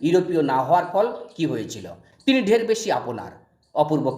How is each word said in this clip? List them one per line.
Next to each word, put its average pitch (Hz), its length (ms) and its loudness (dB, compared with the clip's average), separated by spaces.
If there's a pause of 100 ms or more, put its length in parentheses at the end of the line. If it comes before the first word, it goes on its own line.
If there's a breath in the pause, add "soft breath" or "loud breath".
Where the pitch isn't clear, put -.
ইউরোপীয় 175 420 2
না 131 240 0
হওয়ার 175 260 4
ফল 202 140 2 (280)
কি 165 120 -2
হয়েছিল? 110 400 -8 (400 soft breath)
তিনি 262 220 4
ঢের 226 220 4
বেশি 220 220 -2
আপনার। 113 400 -6 (420)
অপূর্ব 151 320 2 (120)